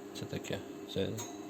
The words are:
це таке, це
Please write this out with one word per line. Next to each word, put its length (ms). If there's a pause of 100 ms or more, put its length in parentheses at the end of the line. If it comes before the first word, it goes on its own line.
(200)
це 60
таке, 340 (340)
це 160 (400)